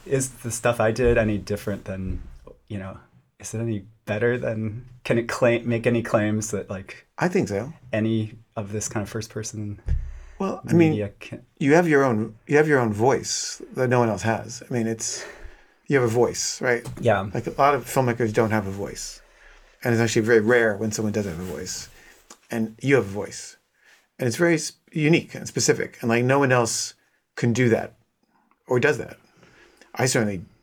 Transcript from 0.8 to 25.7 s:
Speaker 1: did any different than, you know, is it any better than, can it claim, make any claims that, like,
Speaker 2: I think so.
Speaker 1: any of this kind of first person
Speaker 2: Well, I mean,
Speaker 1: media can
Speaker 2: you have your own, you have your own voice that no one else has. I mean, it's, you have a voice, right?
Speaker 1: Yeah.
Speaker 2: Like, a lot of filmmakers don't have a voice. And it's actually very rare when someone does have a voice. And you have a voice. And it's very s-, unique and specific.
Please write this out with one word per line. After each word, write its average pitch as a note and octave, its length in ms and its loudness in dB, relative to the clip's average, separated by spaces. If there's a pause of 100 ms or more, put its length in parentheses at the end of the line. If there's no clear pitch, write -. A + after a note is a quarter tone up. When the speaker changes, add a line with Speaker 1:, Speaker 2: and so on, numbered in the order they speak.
Speaker 1:
did A#2 260 2
any G#2+ 200 2
different G2 480 -8
than, F#2 360 -8 (460)
you G#2+ 100 -10
know, F#2+ 200 -12 (420)
is - 140 -14
it A2 60 -6
any A2 260 -4 (200)
better A#2+ 320 0
than, A2 480 -6 (180)
can A#2+ 140 0
it A#2 100 -2
claim, A#2 400 0
make A#2 200 0
any A#2 160 2
claims G#2+ 480 0
that, F#2+ 180 -4
like, - 380 -12 (100)
Speaker 2:
I E3+ 120 0
think F3 180 0
so. G#2 260 -4 (180)
Speaker 1:
any A2 440 -2 (200)
of G2+ 160 -8
this G#2+ 160 -6
kind A2 160 -6
of F#2+ 60 -10
first A2 220 -8
person G#2+ 480 -8 (580)
Speaker 2:
Well, G3 300 -4
I - 60 -2
mean, E3 180 8
Speaker 1:
media G#2 180 -2 (100)
can - 260 -16 (140)
Speaker 2:
you C#3+ 140 4
have F3 140 6
your C#3+ 160 6
own, A2 320 0 (100)
you C#3+ 120 4
have D#3 100 6
your C#3+ 120 4
own A2 140 2
voice - 680 0 (120)
that B2+ 160 0
no B2 100 4
one A#2 100 4
else G2+ 120 -4
has. A2+ 480 -4
I - 40 -10
mean, A#2 140 -2
it's, - 380 -8 (640)
you D3+ 120 2
have B2 60 2
a A2+ 60 0
voice, A2 500 0
right? A#2+ 260 -2 (120)
Speaker 1:
Yeah. G2+ 340 2
Speaker 2:
Like, B2 140 -6
a - 100 -8
lot C#3+ 160 4
of B2+ 120 -2
filmmakers A#2+ 480 0
don't A2+ 180 2
have G#2+ 160 0
a F#2+ 40 -8
voice. - 500 -12 (600)
And B2 100 2
it's A2+ 80 4
actually A2+ 220 2
very A2+ 180 6
rare A2+ 360 4
when A2 140 -4
someone G#2+ 220 -2
does G#2 120 -2
have F2 140 -8
a F#2 40 -8
voice. - 460 -10 (640)
And A2 300 -4
you C3+ 140 4
have A2+ 100 4
a - 20 -10
voice. G2 500 -10 (600)
And C3 80 0
it's A2 100 -2
very E3+ 180 4
s-, - 180 -4 (180)
unique D#3 440 4
and B2 120 -10
specific. - 540 0